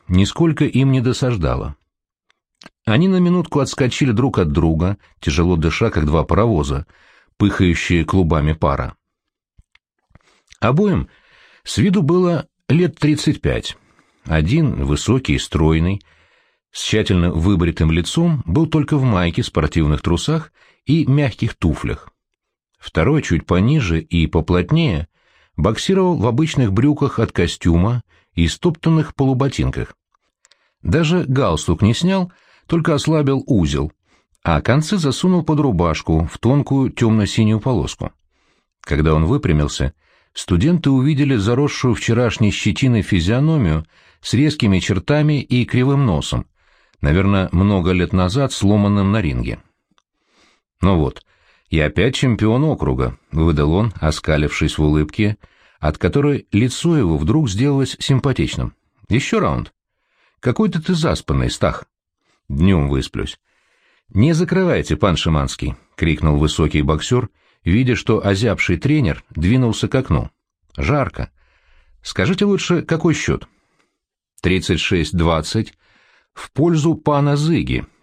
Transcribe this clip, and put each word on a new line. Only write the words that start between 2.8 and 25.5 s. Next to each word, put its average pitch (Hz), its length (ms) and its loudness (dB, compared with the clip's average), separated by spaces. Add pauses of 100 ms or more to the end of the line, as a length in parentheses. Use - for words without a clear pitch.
Они 127 220 2
на 190 100 2
минутку 175 420 0
отскочили 131 520 0
друг 117 280 0
от 85 120 0
друга, 82 460 0 (240)
тяжело 85 340 0
дыша, 82 340 0
как 78 160 -2
два 76 200 0
паровоза, 80 600 0 (520)
пыхающие 90 640 2
клубами 80 480 0
пара. 69 440 -2 (1600)
Обоим 139 480 0 (560)
с - 140 -10
виду 190 240 2
было 175 460 0 (200)
лет 170 320 0
тридцать 147 400 0
пять. - 380 -4 (480)
Один, 85 580 0
высокий 76 520 0
и 64 40 0
стройный, 80 640 0 (680)
с - 120 -14
тщательно 92 480 0
выбритым 82 600 2
лицом, 143 540 0
был 151 220 0
только 156 300 0
в 131 60 0
майке, 90 400 0
спортивных 76 580 0
трусах 147 500 -2 (340)
и 156 200 2
мягких 135 500 0
туфлях. - 540 -4 (680)
Второй, 131 440 0
чуть 80 240 -2
пониже 95 560 2
и 82 260 0
поплотнее, 87 800 0 (500)